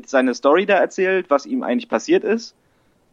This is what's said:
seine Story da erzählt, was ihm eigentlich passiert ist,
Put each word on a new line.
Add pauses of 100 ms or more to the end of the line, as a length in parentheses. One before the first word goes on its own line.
seine
Story
da
erzählt,
was
ihm
eigentlich
passiert
ist, (580)